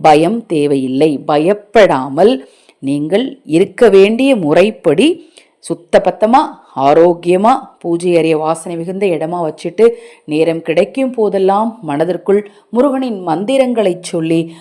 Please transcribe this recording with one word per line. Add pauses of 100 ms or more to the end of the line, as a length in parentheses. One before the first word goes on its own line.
பயம்
தேவையில்லை.
பயப்படாமல் (300)
நீங்கள்
இருக்க
வேண்டிய
முறைப்படி (460)
சுத்தபத்தமா, (380)
ஆரோக்கியமா, (260)
பூஜை
அறைய
வாசனை
மிகுந்த
இடமா
வச்சுட்டு, (340)
நேரம்
கிடைக்கும்
போதெல்லாம்
மனதிற்குள் (200)
முருகனின்
மந்திரங்களைச்
சொல்லி,